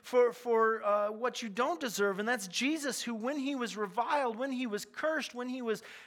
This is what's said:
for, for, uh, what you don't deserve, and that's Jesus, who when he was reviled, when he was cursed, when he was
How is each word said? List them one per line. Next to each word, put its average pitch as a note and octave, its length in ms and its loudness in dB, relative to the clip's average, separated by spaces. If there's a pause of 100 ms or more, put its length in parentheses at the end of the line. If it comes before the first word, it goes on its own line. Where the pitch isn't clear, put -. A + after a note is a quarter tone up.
for, B3 300 6
for, A3+ 500 2
uh, G#3 280 2
what A#3 320 -4
you A3+ 80 -6
don't C4+ 280 0
deserve, G3+ 400 0
and G#3 80 -2
that's A3+ 220 -2
Jesus, C#4+ 540 -2
who A#3+ 120 -4
when B3 240 -2
he C#4 160 -2
was A3+ 220 -4
reviled, A3+ 600 0
when C4+ 160 -2
he B3+ 140 -2
was G#3 200 -4
cursed, D#4 480 -2
when B3 160 -6
he B3+ 100 -6
was A3 220 -2 (240)